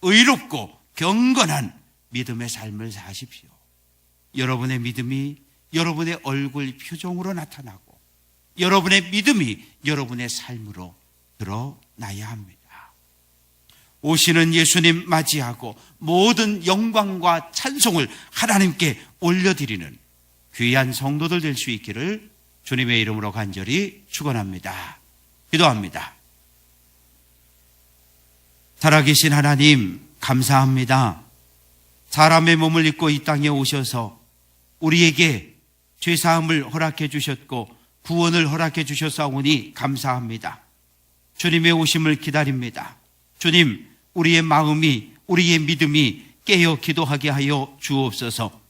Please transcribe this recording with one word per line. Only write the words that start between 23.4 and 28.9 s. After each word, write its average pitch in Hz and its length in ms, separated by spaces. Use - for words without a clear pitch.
축원합니다. 98 880
기도합니다. 127 640
살아계신 151 560